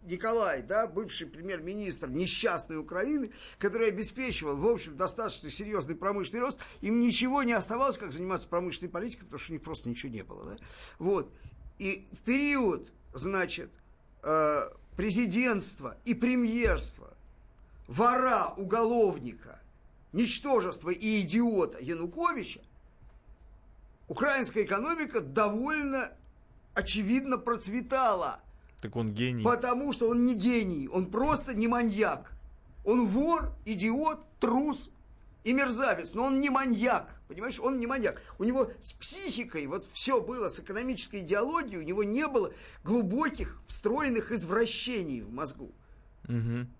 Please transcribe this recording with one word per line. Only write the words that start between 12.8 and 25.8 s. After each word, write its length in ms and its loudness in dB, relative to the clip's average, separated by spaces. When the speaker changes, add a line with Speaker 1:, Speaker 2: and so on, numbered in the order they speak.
Speaker 1:
значит, 560 -2
э, 440 2
президентства 1080 0
и 100 0
премьерства 1000 0
вора, 680 4
уголовника, 1000 2
ничтожества 760 2
и 320 2
идиота 580 2
Януковича 800 -2
украинская 560 2
экономика 580 0
довольно 920 0